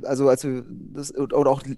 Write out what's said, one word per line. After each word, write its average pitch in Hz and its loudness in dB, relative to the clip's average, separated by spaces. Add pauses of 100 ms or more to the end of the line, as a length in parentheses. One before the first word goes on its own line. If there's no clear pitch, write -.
also, 139 2
also 127 0
das, - -14
oder 139 2
auch 139 0 (160)